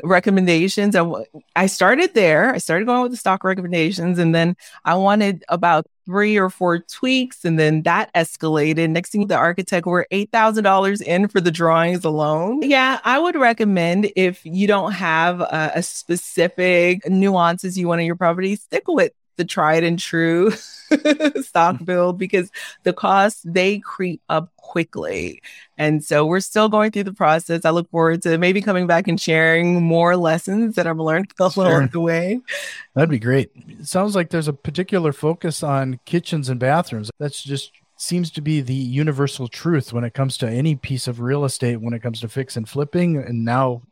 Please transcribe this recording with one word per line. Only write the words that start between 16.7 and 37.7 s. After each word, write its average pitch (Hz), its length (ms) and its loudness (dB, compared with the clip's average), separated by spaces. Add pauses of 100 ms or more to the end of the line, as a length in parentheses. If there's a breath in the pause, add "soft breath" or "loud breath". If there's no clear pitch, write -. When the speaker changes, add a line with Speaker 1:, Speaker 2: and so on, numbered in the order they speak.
Speaker 1:
nuances 185 680 2
you 180 120 -2
want 170 120 0
in 165 60 -2
your 170 80 -2
property, 185 400 0
stick - 320 -4
with 247 240 2 (240)
the 175 100 -4
tried 160 380 2
and 170 160 0
true 170 520 0
<laughs> 302 920 -2
stock 170 420 0
build, 180 340 0
because 185 340 -2 (320 loud breath)
the 180 100 0
costs, 196 520 2
they 185 340 0
creep - 500 -6
up 160 280 -2
quickly. 87 840 -6 (360 loud breath)
And 151 260 0
so 151 220 2
we're 175 140 0
still 214 300 0
going 214 220 0
through 202 120 -4
the 190 100 -8
process. 165 520 0
I 165 40 2
look 170 200 0
forward 165 340 2
to 165 140 2
maybe 185 240 2
coming 185 260 0
back 170 200 2
and 165 120 0
sharing 165 640 2
more 170 320 4
lessons 190 600 0
that 175 120 0
I've 160 120 -2
learned 160 360 -2
<laughs> - 40 -6
along 180 120 2
Speaker 2:
Sure. 165 360 2
Speaker 1:
the 170 120 -6
way. 170 420 -2 (540 loud breath)
Speaker 2:
That'd 156 140 2
be 131 100 0
great. 127 320 0 (160)
It - 200 -18
sounds 202 280 -2
like 175 140 -2
there's 160 180 -2
a 151 60 -2
particular 160 600 -2
focus 160 500 -4
on 135 420 -2
kitchens 160 440 -4
and 127 100 -4
bathrooms. 127 600 -2
That's 143 240 -8
just 139 280 -8 (260)